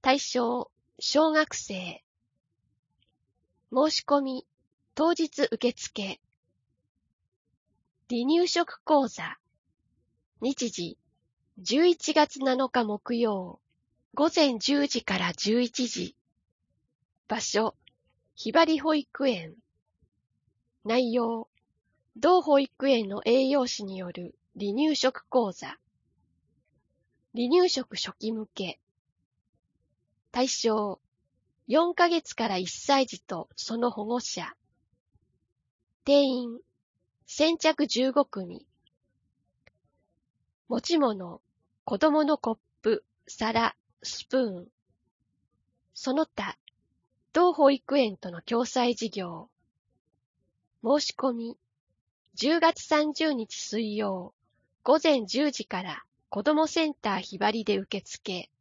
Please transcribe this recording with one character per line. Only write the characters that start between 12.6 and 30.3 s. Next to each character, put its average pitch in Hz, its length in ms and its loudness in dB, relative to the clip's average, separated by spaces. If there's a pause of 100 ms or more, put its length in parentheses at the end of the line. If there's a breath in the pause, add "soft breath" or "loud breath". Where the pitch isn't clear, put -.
日 247 140 0
木 214 320 -4
曜、 208 460 -4 (540)
午 302 200 2
前 277 240 4
十 285 300 0
時 - 160 -4
か 190 140 -2
ら 175 140 -2
十 220 280 0
一 247 260 -2
時。 - 300 -8 (1120)
場 214 120 -4
所、 208 360 -2 (580)
ひ - 160 -8
ば 330 140 6
り 311 160 2
保 311 160 0
育 277 320 -2
園。 165 260 -4 (1300)
内 233 300 2
容、 233 360 -2 (680)
同 359 260 6
保 285 160 6
育 269 300 0
園 233 200 2
の 202 160 -6
栄 262 220 4
養 262 220 2
士 208 160 -8
に 190 120 -10
よ 180 140 -10
る 175 240 -12 (240)
離 202 140 -4
乳 294 240 2
食 - 320 -2
講 220 240 2
座。 269 260 -14 (1500)
離 240 160 -2
乳 349 220 6
食 247 240 -6
初 - 240 -6
期 220 140 -4
向 220 200 -6
け。 180 280 -8 (1500)